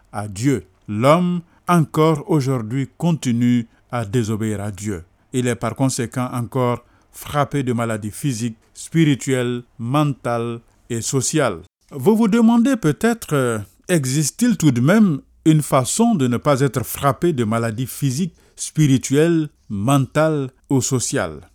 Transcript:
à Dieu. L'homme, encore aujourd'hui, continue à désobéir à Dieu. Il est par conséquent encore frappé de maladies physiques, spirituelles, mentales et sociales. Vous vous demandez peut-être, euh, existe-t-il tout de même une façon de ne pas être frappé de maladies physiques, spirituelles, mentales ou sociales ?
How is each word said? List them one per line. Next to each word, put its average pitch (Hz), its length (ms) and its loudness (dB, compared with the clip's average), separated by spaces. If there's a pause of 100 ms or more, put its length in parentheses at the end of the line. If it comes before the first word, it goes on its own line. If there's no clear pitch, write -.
(120)
à 104 140 -8
Dieu. 104 380 -2 (240)
L'homme, 165 520 2 (280)
encore 156 600 2
aujourd'hui, 131 600 -2 (100)
continue 123 720 0 (240)
à 117 120 -4
désobéir 107 560 -2
à 104 120 -6
Dieu. 95 320 -8 (280)
Il 127 140 -2
est 120 80 0
par 113 220 -6
conséquent 127 560 -2
encore 120 520 -2 (280)
frappé 143 500 -4
de 123 100 -2
maladies 113 380 -4
physiques, 120 460 -4 (180)
spirituelles, 127 880 0 (160)
mentales 120 840 -2 (300)
et 117 100 -4
sociales. 123 600 0 (320)
Vous 147 240 2
vous 226 120 4
demandez 233 480 4
peut-être, 220 580 -2
euh, 120 240 0 (300)
existe-t-il 156 680 0
tout 151 160 4
de 117 80 0
même 175 400 4 (240)
une 156 180 6
façon 202 540 2
de 127 100 2
ne 120 100 0
pas 135 240 2
être 135 240 0
frappé 143 480 0
de 123 120 0
maladies 113 420 -2
physiques, 143 480 -4 (220)
spirituelles, 151 920 2 (200)
mentales 135 840 0 (200)
ou 135 100 2
sociales ? 107 600 -4 (140)